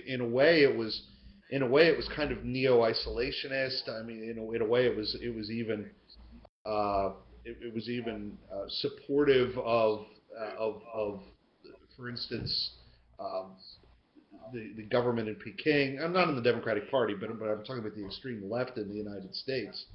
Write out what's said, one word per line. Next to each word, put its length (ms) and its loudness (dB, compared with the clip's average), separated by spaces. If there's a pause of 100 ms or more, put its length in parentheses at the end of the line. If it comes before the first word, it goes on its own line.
in 160 -2
a 60 0
way 340 6
it 120 8
was, 340 -4 (420)
in 140 0
a 40 2
way 200 8
it 100 4
was 120 -6
kind 220 -4
of 140 -6
neo-isolationist. 1400 0
I 140 -8
mean, 260 -10
in 80 -8
a, 140 -6
in 100 -2
a 40 2
way 200 4
it 100 4
was, 200 -4
it 200 -6
was 140 -6
even, 400 -4 (760)
uh, 460 2 (300)
it, 180 -12
it 120 -10
was 160 -6
even, 480 -6 (160)
uh, 140 -8
supportive 920 2
of, 480 2 (340)
uh, 160 -6
of, 280 -4 (100)
of, 300 -4 (760)
for 120 -12
instance, 680 -6 (440)
um, 340 -8 (1000)
the, 240 -10
the 60 -12
government 460 0
in 60 -6
Peking. 640 0
I'm 140 -2
not 160 4
in 60 0
the 80 -2
Democratic 480 2
Party, 240 2
but, 240 -8
but 100 -2
I'm 140 -2
talking 160 -6
about 160 -6
the 100 -8
extreme 440 -10
left 280 -4
in 100 -4
the 80 -8
United 400 -8
States. 600 -6